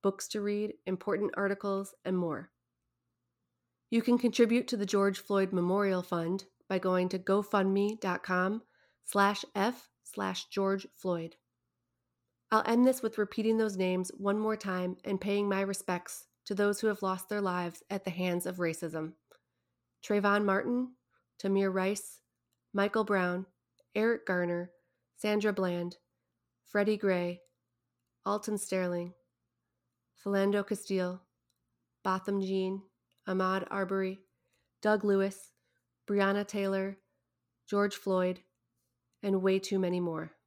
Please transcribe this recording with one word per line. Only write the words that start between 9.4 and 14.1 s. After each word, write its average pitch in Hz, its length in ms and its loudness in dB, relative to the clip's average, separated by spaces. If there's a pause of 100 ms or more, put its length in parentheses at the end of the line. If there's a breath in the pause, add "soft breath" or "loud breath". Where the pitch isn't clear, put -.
F 220 360 -2 (120)
slash 190 440 -6
George 196 480 -2
Floyd. 165 420 -6 (1120)
I'll 220 140 4
end 233 220 4
this 254 160 2
with 220 160 -4
repeating 220 400 0
those 214 180 0
names 185 400 0